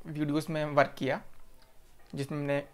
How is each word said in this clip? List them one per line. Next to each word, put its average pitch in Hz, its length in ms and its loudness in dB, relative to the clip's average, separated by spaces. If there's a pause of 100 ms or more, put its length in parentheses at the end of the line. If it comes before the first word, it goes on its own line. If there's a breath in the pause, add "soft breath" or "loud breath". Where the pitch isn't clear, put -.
वीडियोज़ 151 460 0
में 151 140 0
वर्क 139 320 4
किया, 139 240 0 (920)
जिसमें 139 220 -2
हमने 143 200 0 (160)